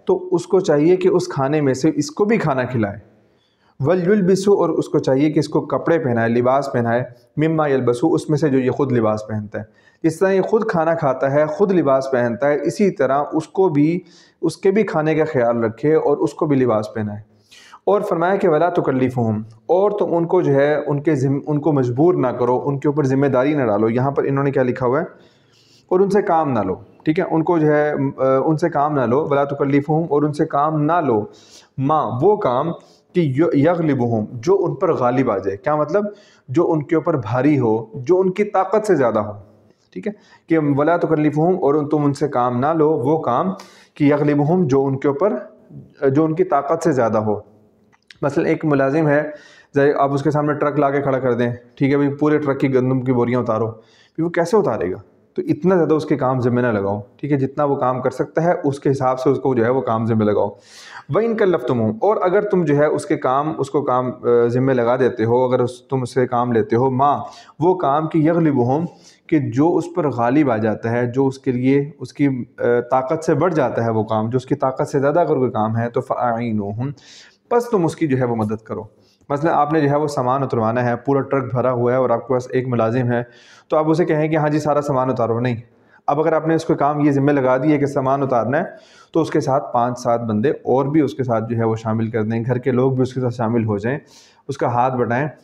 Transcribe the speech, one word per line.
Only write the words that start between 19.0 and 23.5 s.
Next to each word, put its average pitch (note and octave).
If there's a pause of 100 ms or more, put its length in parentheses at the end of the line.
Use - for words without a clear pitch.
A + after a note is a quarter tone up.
और G3
तुम F3
उनको E3+
जो D3
है, C#3+
उनके D3
जिम-, C3+
उनको D3+
मजबूर C3+
ना C3
करो, A#2+
उनके C#3
ऊपर C#3+
ज़िम्मेदारी C3+